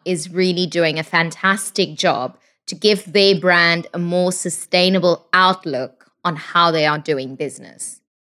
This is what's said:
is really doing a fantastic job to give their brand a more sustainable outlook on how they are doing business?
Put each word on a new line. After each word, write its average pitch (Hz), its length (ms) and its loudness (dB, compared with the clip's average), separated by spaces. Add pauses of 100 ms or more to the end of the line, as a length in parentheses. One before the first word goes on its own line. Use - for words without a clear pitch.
is 175 240 -4
really 180 380 0
doing 160 320 0
a 160 60 -4
fantastic 175 920 -2
job 131 420 -2 (300)
to - 80 -12
give 202 360 0
their 196 300 4
brand 170 540 2
a - 40 -6
more 180 340 0
sustainable 180 1000 0
outlook 180 800 0 (140)
on 170 120 -4
how 170 340 0
they 160 140 2
are 151 140 2
doing 135 380 -4
business? - 680 -12 (240)